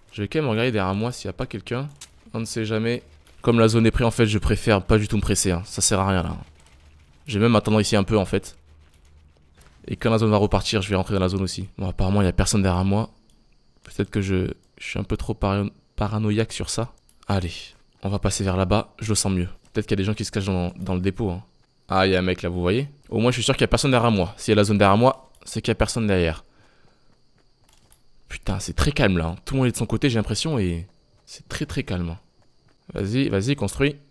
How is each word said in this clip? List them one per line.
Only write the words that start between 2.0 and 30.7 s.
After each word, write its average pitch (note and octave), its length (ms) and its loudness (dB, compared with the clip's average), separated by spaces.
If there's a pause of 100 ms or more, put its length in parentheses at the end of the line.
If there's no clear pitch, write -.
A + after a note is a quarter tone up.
On A2+ 60 -6
ne A2+ 40 -6
sait A2 200 -6
jamais. A2+ 400 -2 (360)
Comme A#2 200 4
la A2+ 80 8
zone A2+ 180 4
est A2 60 6
prise, - 120 2
en A2+ 60 4
fait, A#2 160 4
je G#2 120 0
préfère G2+ 440 2
pas G#2+ 160 4
du G#2 80 0
tout A2 80 -2
me G#2 60 2
presser, G2 320 0
hein. E2+ 120 -2
Ça - 160 -10
sert F#2+ 200 2
à F#2+ 80 2
rien, F#2 160 2
là. D#2+ 120 -6 (920)
Je G#2+ 100 -2
vais G#2 60 4
même A#2+ 100 4
attendre G#2+ 260 2
ici G#2 140 0
un G2+ 80 4
peu, G#2+ 160 2
en F#2+ 60 2
fait. - 340 -6 (1300)
Et - 80 -8
quand - 160 -2
la A2+ 80 4
zone A2 120 2
va G#2+ 60 4
repartir, G2+ 460 2
je F#2+ 80 -8
vais G2 60 2
rentrer F#2+ 180 -2
dans F#2+ 60 0
la F2+ 80 2
zone F#2+ 140 -2
aussi. F#2 260 -6 (100)
Bon, F#2+ 100 -6
apparemment, G2 320 0
il G2+ 40 4
y F2+ 40 4
a E2+ 40 2
personne G2 300 2
derrière F#2 220 2
moi. G2 260 0 (760)
Peut-être - 260 -6
que G#2+ 100 -2
je, F#2+ 280 0 (300)
je - 60 -16
suis - 140 -8
un G#2 60 -4
peu - 120 -4
trop - 180 -6
para-, G2+ 360 0 (240)
paranoïaque G#2+ 580 -2
sur - 160 -8
ça. - 240 -6 (360)
Allez, F2+ 240 -2 (500)
on G2 60 -4
va G2+ 100 -2
passer - 240 0
vers F#2+ 140 0
là-bas. F#2+ 420 0
Je A2 120 -8
le G#2+ 40 2
sens G2 160 0
mieux. F2+ 180 0 (240)
Peut-être G#2+ 140 -4
qu'il - 60 -2
y F#2+ 80 0
a - 20 0
des - 20 0
gens G#2+ 100 -2
qui G#2 100 -6
se - 80 -8
cachent G2 140 -2
dans, F2+ 300 -2
dans F#2 200 -4
le F2+ 40 0
dépôt, F#2+ 300 -2
hein. F2+ 140 -8 (440)
Ah, F#2+ 180 2
il F#2+ 60 4
y F#2 40 4
a - 20 4
un F2+ 40 2
mec F#2 200 -2
là, F2+ 60 -4
vous F2 120 -4
voyez ? A2 280 0 (200)
Au G#2+ 100 -4
moins, A#2 120 4
je A#2+ 60 -4
suis A#2 80 -4
sûr C3+ 100 2
qu'il - 80 0
y - 20 4
a - 40 0
personne C3+ 240 2
derrière A#2 180 4
moi. F#2 260 0
S'il - 160 0
y - 20 6
a - 20 6
la G#2 80 6
zone G2+ 140 2
derrière G2 180 6
moi, B2 340 2 (140)
c'est - 180 -8
qu'il - 80 -2
y - 20 0
a G#2+ 40 0
personne A2+ 300 -2
derrière. E2+ 380 0 (1800)
Putain, - 300 -6
c'est F2+ 140 -8
très - 180 0
calme G2+ 280 2
là, D#2+ 80 0
hein. E2+ 180 -4
Tout - 100 -6
le C3+ 40 0
monde C3 100 2
est A2+ 40 0
de - 40 -10
son A#2 100 -2
côté, A#2 240 0
j'ai A2+ 80 0
l'impression, A#2+ 400 -2
et F2 300 -2 (360)